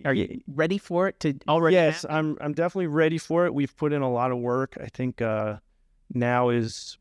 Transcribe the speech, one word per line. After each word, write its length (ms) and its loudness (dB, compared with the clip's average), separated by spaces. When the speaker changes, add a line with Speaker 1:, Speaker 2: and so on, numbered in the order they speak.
Speaker 1:
are 100 2
you 100 2
Speaker 2:
Ye-, 240 -8
Speaker 1:
ready 300 0
for 300 0
it 140 -8
to 140 0
already 280 4
Speaker 2:
Yes, 260 4
Speaker 1:
happen? 140 -4
Speaker 2:
I'm, 260 -2
I'm 120 -4
definitely 340 -2
ready 300 2
for 280 0
it. 80 -2
We've 240 -2
put 160 0
in 80 0
a 100 0
lot 200 0
of 80 -4
work. 420 -2
I 60 -10
think, 340 -6
uh, 360 -2
now 360 2
is 520 -2